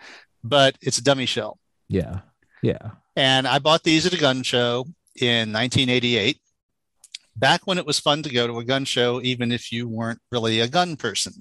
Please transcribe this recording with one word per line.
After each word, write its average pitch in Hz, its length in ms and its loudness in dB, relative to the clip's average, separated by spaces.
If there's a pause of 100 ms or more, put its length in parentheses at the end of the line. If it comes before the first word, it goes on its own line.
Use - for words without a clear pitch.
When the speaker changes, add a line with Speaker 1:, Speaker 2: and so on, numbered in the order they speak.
(440)
Speaker 1:
But 135 380 4
it's - 160 -2
a 120 60 -8
dummy 135 220 2
shell. 110 340 -4 (300)
Speaker 2:
Yeah. 92 320 -4 (420)
Yeah. 110 280 -4 (240)
Speaker 1:
And 131 320 2
I 135 120 2
bought 156 240 4
these 160 220 2
at 180 80 -2
a 180 40 -2
gun 131 240 2
show 123 460 0 (320)
in 117 320 0
nineteen 127 380 0
eighty-eight. 120 500 2 (1000)
Back 143 280 2
when 185 120 -2
it 156 80 -6
was 147 140 -4
fun 151 240 0
to 143 100 -8
go 120 140 2
to 117 120 -6
a 120 60 -8
gun 135 200 -2
show, 123 360 0
even 123 300 -2
if - 200 -6
you 117 160 -6
weren't 113 340 -6 (100)
really 113 280 0
a 117 80 2
gun 170 280 -2
person, 95 460 -6